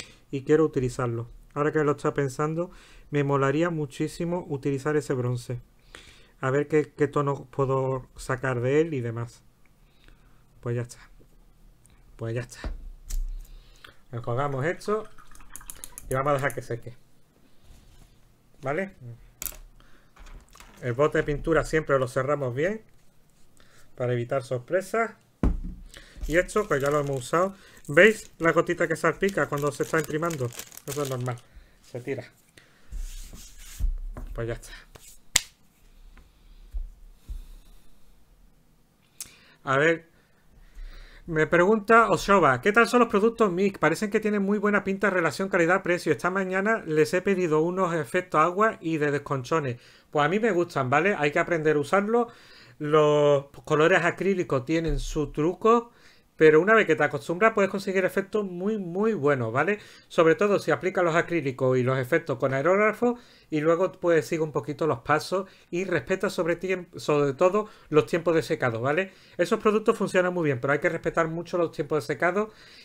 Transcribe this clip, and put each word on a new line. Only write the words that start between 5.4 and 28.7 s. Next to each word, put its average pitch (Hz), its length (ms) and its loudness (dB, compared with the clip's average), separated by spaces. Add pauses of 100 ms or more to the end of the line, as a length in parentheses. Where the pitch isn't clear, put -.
A 131 100 -2
ver 147 160 0
qué, 147 280 2
qué 147 120 0
tono 143 440 -2
puedo 131 640 -2
sacar 127 460 -4
de 135 180 2
él 160 140 0
y 131 80 -4
demás. 117 400 -8 (1200)
Pues 120 140 -4
ya 120 80 -4
está. - 160 -16 (1160)
Pues 113 200 -8
ya 123 60 -4
está. - 320 -10 (1400)
Enjuagamos 127 540 -4
esto 208 400 -4 (1040)
y - 40 -4
vamos 135 180 0
a - 40 2
dejar 135 180 -2
que - 80 -8
seque. 120 340 -10 (1700)
¿Vale? 170 320 -6 (1900)
El 123 120 -4
bote 151 240 2
de 156 80 0
pintura 151 400 0
siempre 151 340 0
lo 127 80 -2
cerramos 135 480 -2
bien 190 280 -4 (1120)
para 123 180 -2
evitar 123 300 -2
sorpresas. 190 680 -2 (1120)
Y 151 120 0
esto, 190 320 0
pues 143 120 0
ya 139 80 0
lo 147 120 2
hemos 139 160 -4
usado. 170 380 0 (340)
¿Veis 196 480 6
la 165 160 2
gotita 170 340 2